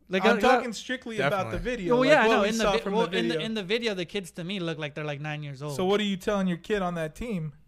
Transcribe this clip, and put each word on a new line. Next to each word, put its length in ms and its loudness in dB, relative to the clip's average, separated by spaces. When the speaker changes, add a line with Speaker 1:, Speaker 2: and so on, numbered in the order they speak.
Speaker 1:
Like, 160 0
Speaker 2:
I'm 120 6
Speaker 1:
uh, 40 -2
Speaker 2:
talking 320 4
strictly 460 -8
about 320 0
the 60 -4
Speaker 3:
Definitely. 200 -4
Speaker 2:
video, 180 0
Speaker 1:
Well, 100 4
Speaker 2:
like 60 4
Speaker 1:
yeah, 120 8
I 60 6
Speaker 2:
what 80 4
Speaker 1:
know. 60 4
Speaker 2:
we 80 2
Speaker 1:
In 80 -2
the 60 2
Speaker 2:
saw 100 4
Speaker 1:
vi-, 40 2
Speaker 2:
from 160 -4
Speaker 1:
well, 140 2
Speaker 2:
the 100 -2
Speaker 1:
in 100 0
the, 60 0
Speaker 2:
video. 120 -2
Speaker 1:
in 80 -4
the 100 -4
video, 300 0
the 100 -4
kids 280 -8
to 120 -10
me 160 -6
look 180 -4
like 160 -8
they're, 100 -6
like, 160 -6
nine 220 -6
years 200 -10
old. 120 -6
Speaker 2:
So 100 0
what 160 4
are 40 0
you 120 0
telling 300 0
your 120 0
kid 240 -2
on 120 -2
that 220 -6
team? 380 -6